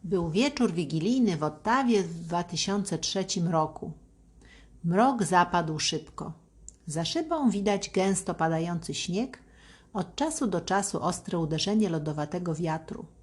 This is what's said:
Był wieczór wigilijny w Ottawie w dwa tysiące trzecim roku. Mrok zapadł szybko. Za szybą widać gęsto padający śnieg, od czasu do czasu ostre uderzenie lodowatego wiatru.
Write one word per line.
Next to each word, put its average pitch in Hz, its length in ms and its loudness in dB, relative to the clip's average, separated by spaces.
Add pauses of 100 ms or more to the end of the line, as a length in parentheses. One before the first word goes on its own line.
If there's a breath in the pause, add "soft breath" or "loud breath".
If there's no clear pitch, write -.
Był 175 260 0
wieczór 233 440 2
wigilijny 170 640 2
w 147 60 -2
Ottawie 220 600 2
w 165 100 -6
dwa 170 300 -2
tysiące 190 540 -2
trzecim 185 500 -2
roku. 160 440 0 (920 loud breath)
Mrok 208 400 4
zapadł 170 560 2
szybko. 160 540 -4 (540)
Za 165 180 -2
szybą 320 440 0
widać 196 400 0
gęsto 190 440 0
padający 165 600 0
śnieg, 214 460 -4 (540 loud breath)
od 190 220 -4
czasu 294 320 0
do 180 140 0
czasu 190 420 0
ostre 175 360 -2
uderzenie 180 500 2
lodowatego 156 680 -4
wiatru. - 500 -6 (180)